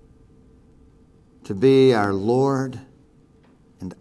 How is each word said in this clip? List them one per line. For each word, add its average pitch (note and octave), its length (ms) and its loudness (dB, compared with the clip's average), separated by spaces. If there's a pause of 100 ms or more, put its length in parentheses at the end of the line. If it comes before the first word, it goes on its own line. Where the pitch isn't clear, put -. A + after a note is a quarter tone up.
(1400)
to - 100 -10
be C3 400 4
our G2+ 200 0
Lord B2+ 640 -4 (1000)
and F2+ 220 -14